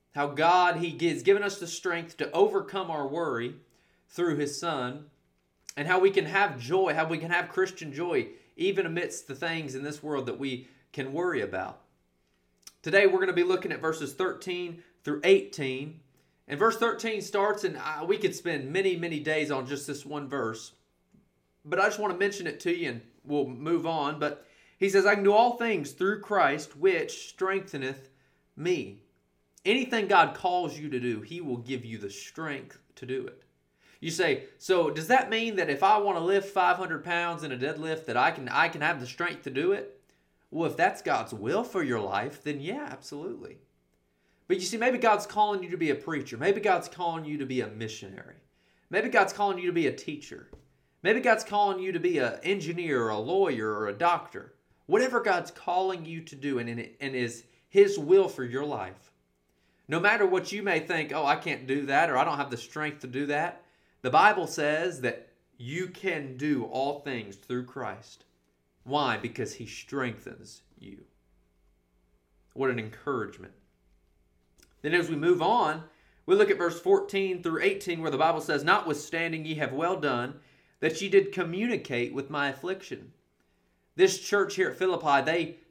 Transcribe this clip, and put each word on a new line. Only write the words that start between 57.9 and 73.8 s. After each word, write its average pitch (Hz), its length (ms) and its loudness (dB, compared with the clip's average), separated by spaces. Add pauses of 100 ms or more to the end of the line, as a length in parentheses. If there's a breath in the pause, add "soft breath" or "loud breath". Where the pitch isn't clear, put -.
will 175 300 6
for 143 160 -8
your 123 220 -4
life, 101 480 -8 (760)
no 160 140 0
matter 208 240 4
what 185 260 0
you 202 120 -6
may 175 180 2
think, 156 320 -4
"Oh, 151 120 0
I 143 120 4
can't 131 280 -6
do 135 200 -2
that," 143 240 4
or, 135 80 0
"I 143 80 4
don't 160 100 0
have 139 160 -4
the 120 60 -6
strength 147 440 -8
to 131 60 -10
do 135 200 -4
that," 151 360 -2 (380 soft breath)
the 127 80 -2
Bible 170 380 6
says 156 520 -2
that 123 300 -4 (280)
you 151 300 -6
can 156 480 -6
do 135 300 0
all 135 340 -2
things 110 380 -8
through 123 300 -6
Christ. 113 580 -12 (580)
Why? 139 320 0
Because 117 380 -6
He 117 120 -14
strengthens - 960 -10 (140)
you. - 280 -20 (1500)
What 131 180 0
an 120 100 0
encouragement. 107 720 -8 (1300)